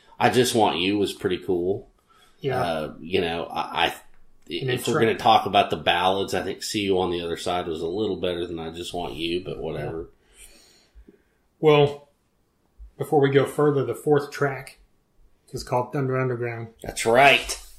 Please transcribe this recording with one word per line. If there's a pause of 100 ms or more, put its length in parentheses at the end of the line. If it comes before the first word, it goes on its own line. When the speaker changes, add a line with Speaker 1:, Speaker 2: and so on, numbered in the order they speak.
(200)
Speaker 1:
I
Just
Want
You
was
pretty
cool. (540)
Speaker 2:
Yeah.
Speaker 1:
Uh,
you
know,
I,
I, (640)
Speaker 2:
And
Speaker 1:
if
Speaker 2:
it's
Speaker 1:
we're
Speaker 2:
right.
Speaker 1:
gonna
talk
about
the
ballads,
I
think
See
You
on
the
Other
Side
was
a
little
better
than
I
Just
Want
You,
but
whatever. (1000)
Speaker 2:
Yeah. (460)
Well, (880)
before
we
go
further,
the
fourth
track (760)
is
called
Thunder
Underground. (120)
Speaker 1:
That's
right. (180)